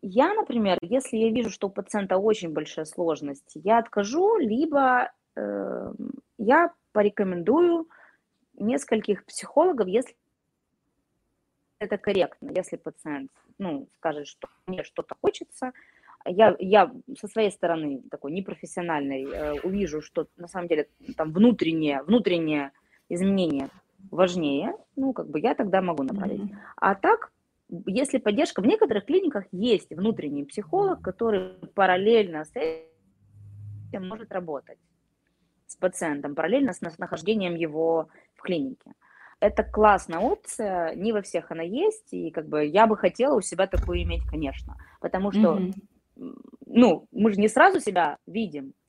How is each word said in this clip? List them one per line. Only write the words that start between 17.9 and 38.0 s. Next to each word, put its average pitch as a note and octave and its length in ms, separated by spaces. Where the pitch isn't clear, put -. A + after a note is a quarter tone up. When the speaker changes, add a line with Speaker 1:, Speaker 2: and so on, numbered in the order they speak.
Speaker 1:
такой C#3+ 220
непрофессиональной, D#3 1000
э, D3+ 220
увижу, E3 480
что D#3 260
на F3 120
самом F3 180
деле D#3 220
там D#3+ 160
внутреннее, D#3+ 720
внутреннее D#3+ 680
изменение F3 640
важнее, F3+ 640
ну, C4+ 160
как - 160
бы D3+ 100
я B3 160
тогда F#3+ 260
могу E3 220
направить. - 400
Speaker 2:
Мгм. - 160
Speaker 1:
А G3 200
так, G#4 360
если B3+ 300
поддержка, G#3 440
в F#3 60
некоторых C4+ 380
клиниках D#4 480
есть G3+ 380
внутренний D#3 540
психолог, F4+ 560
который F#3+ 540
параллельно F#3+ 720
с - 100
этим - 1500
может A3 240
работать D#3+ 460
с - 100
пациентом, D3 580
параллельно G3 380
с - 80
нах-, E3+ 180
нахождением F3 560
его D#3+ 540